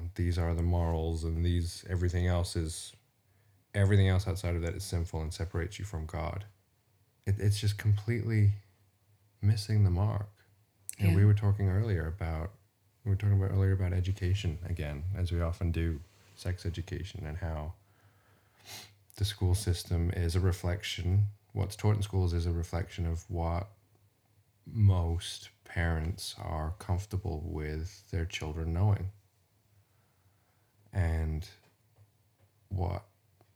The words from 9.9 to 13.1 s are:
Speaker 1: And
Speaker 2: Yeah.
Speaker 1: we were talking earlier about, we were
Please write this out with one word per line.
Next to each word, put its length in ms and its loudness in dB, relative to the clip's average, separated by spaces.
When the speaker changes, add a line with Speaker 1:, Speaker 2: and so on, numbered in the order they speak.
Speaker 1:
And 120 4
Speaker 2:
Yeah. 60 6
Speaker 1:
we 80 8
were 80 10
talking 360 2
earlier 380 0
about, 440 -4
we 60 -4
were 80 2